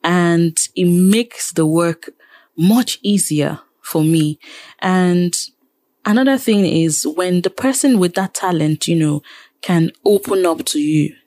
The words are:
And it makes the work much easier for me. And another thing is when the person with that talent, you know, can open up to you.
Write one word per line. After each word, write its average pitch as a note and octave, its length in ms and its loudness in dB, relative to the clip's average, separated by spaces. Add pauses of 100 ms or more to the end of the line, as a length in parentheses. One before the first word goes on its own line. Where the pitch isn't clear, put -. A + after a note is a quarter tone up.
And E3+ 520 2 (200)
it F3+ 100 0
makes F#3+ 640 0
the E3 160 0
work E3 440 -2 (460)
much G#3 460 0
easier D#3 560 -2 (220)
for D#3 240 -4
me. D#3 340 0 (400)
And F3+ 560 0 (720)
another C4 340 2
thing G#3 260 2
is E3 400 0
when F3+ 360 -2
the F3+ 100 -2
person C4 480 0
with F3+ 160 0
that F#3+ 200 -4
talent, D#3 520 -2
you E3+ 80 0
know, D3+ 280 0 (400)
can E3 280 0 (140)
open G3 420 2
up D#3+ 200 -2
to - 120 -4
you. D3+ 380 0 (100)